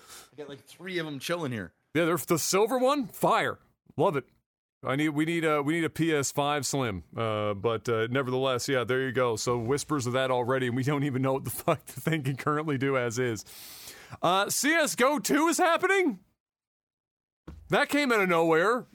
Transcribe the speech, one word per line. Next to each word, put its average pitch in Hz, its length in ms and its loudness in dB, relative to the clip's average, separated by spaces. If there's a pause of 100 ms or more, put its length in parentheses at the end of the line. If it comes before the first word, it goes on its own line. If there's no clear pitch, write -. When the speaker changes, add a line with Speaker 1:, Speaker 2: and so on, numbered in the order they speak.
(340)
Speaker 1:
I - 40 -20
got, 139 120 -14
like, 139 160 -18
three 180 320 -10
of 160 80 -2
'em 143 140 -8
chilling 165 320 -4
here. 98 220 -8 (200)
Speaker 2:
Yeah, 170 120 2
they're, 165 120 2
the 160 220 0
silver 220 380 2
one, 254 300 2
fire. 175 520 0 (380)
Love 160 180 4
it. 127 100 -4 (580)
I 123 120 -2
need, 151 140 0
we 151 160 0
need 170 180 -2
a, 151 180 2
we 143 120 0
need 170 100 0
a 151 60 0
P 160 240 0
S 143 180 0
five 143 340 -2
Slim. 113 380 -2 (120)
Uh, 107 380 -2
but, 110 360 -2
uh, 113 200 0
nevertheless, 127 580 -2
yeah, 131 160 0
there 131 180 0
you 131 100 -4
go. 123 240 0
So 123 220 -2
whispers 127 500 -2
of 123 60 -2
that 131 180 0
already, 127 360 0
and 117 80 -2
we 131 80 -2
don't 143 200 0
even 135 180 -2
know 135 120 2
what 135 100 -4
the - 60 -8
<laughs> - 20 -6
fuck - 340 -2
to - 140 -18
think 160 280 -2
and 139 100 -2
currently 151 400 -2
do 135 200 0
as 120 220 -2
is. 120 240 -2 (800)
Uh, 196 280 2
C 294 240 0
S 277 220 2
go 262 240 4
two 302 280 2
is 330 100 2
happening? 349 640 2 (1500)
That 233 180 2
came 285 240 2
out 220 80 4
of 190 80 2
nowhere. 170 680 4